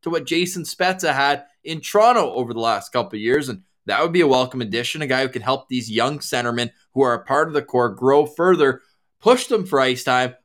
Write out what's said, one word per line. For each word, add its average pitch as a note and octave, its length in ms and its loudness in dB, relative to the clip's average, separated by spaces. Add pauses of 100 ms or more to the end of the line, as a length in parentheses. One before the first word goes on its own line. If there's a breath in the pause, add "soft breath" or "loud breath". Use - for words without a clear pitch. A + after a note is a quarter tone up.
to E3+ 80 -8
what D#3 160 -4
Jason F3 380 -2
Spezza F3+ 500 -2
had C#3+ 300 0 (180)
in D#3+ 180 -10
Toronto G#3 520 2
over A#2 200 -4
the A2+ 60 -6
last A2+ 340 -2
couple A2 240 -4
of G#2 60 -8
years. C3 260 0
And A2 140 -10 (240)
that G2+ 160 0
would E3+ 100 0
be F3 100 4
a D#3 40 4
welcome B2+ 360 2
addition, A#2 380 -6
a D3+ 60 -6
guy B2+ 160 0
who C3 60 -2
can B2+ 140 -10
help C3 260 -4
these A#2 220 -6
young B2 280 -2
centermen A#2+ 520 -4 (240)
who C3 80 2
are B2 120 2
a A#2 100 -6
part D3 220 0
of D#3+ 80 -6
the D3 80 -2
core B2 280 0
grow C3+ 360 4
further, D#3+ 560 2 (380 soft breath)
push B3 260 4
them G3+ 200 -2
for C#3+ 140 2
ice B2+ 240 0
time, B2+ 300 0 (100)